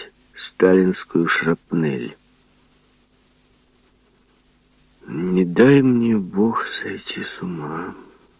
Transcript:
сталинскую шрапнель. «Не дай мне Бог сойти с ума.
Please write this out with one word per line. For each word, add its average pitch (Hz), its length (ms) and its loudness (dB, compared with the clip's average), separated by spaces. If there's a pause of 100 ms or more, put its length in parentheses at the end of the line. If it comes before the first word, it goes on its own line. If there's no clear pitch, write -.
(340)
сталинскую 92 920 2
шрапнель. 78 880 -4 (3000)
«Не 160 380 0
дай 139 380 6
мне 117 340 2
Бог 98 480 -2 (160)
сойти - 440 -10
с - 180 -16
ума. 85 520 -10 (460)